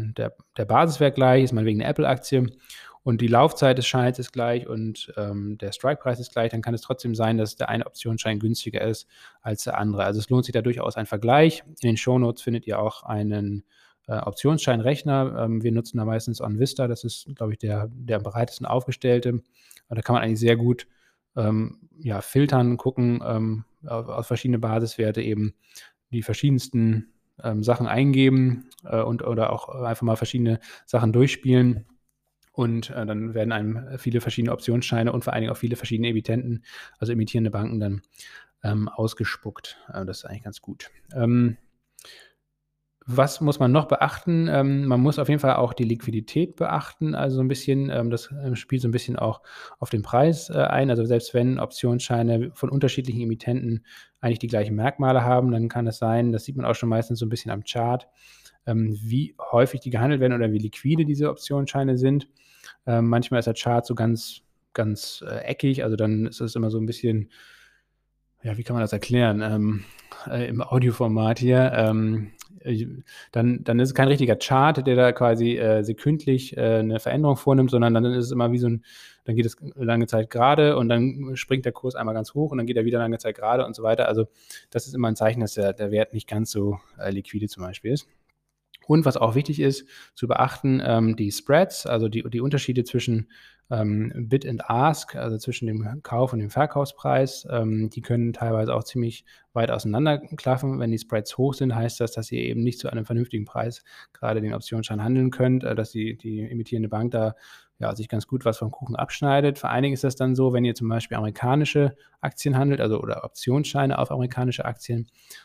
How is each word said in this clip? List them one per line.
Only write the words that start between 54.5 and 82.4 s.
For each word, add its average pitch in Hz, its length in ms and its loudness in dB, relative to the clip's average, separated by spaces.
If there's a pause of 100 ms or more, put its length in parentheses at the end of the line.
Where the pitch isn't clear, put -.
Merkmale 131 480 2
haben, 123 300 4
dann 113 160 0
kann 117 180 -2
es 113 120 -4
sein, 117 340 2
das 110 120 -4
sieht 139 120 -8
man 123 100 -4
auch 117 80 2
schon 117 160 -2
meistens 117 300 0
so 117 60 -2
ein 110 40 -4
bisschen 113 220 -6
am 101 120 -6
Chart, 120 440 -2 (580)
ähm, 110 340 0
wie 120 340 -2 (160)
häufig 127 300 4
die 127 100 -12
gehandelt 131 300 2
werden 127 140 4
oder 113 180 0
wie 107 60 2
liquide 143 480 0
diese 147 240 0
Optionsscheine 139 680 -2
sind. 135 320 2 (580)
Ähm, 117 220 2
manchmal 120 320 2
ist - 60 0
der 117 80 0
Chart 120 320 0
so 123 80 -4
ganz, 113 480 -2 (320)
ganz, - 520 -4
äh, 110 180 -8
eckig, 135 380 0
also 110 140 0
dann 110 300 2
ist - 140 -8
es 117 140 -6
immer 110 160 0
so 113 80 -2
ein 110 60 -2
bisschen, 113 460 -2 (1120)
ja, 110 160 -4
wie 120 40 -6
kann 123 120 -6
man 117 80 0
das 107 100 -2
erklären? 107 500 2
Ähm, 107 420 0 (440)
äh, 120 180 -4
im 120 140 -4
Audioformat 117 800 2
hier, 127 360 4
ähm, 110 580 0 (280)
äh, 117 260 -4 (460)
dann, 120 320 2
dann 117 160 2
ist 131 100 4
es 131 40 -6
kein 135 140 6
richtiger 131 280 4
Chart, 135 500 2
der 127 80 4
da 123 180 6
quasi, 117 440 2
äh, 110 260 4
sekündlich, 131 760 0
äh, 113 240 2
eine 110 200 0
Veränderung 139 360 2
vornimmt, 131 340 4
sondern 120 240 4
dann 113 100 4
ist 123 220 0
es 127 40 -6
immer 120 220 0
wie 123 60 2
so 123 100 2
ein, 117 160 -2 (400)
dann 113 120 -2
geht 117 100 2
es - 100 -6 (180)
lange 117 320 0
Zeit 113 220 0
gerade 147 480 4
und 120 140 2
dann 131 460 0
springt 135 280 -2
der 120 80 -2
Kurs - 220 -6
einmal 113 200 -4
ganz 110 200 -6
hoch 147 160 -2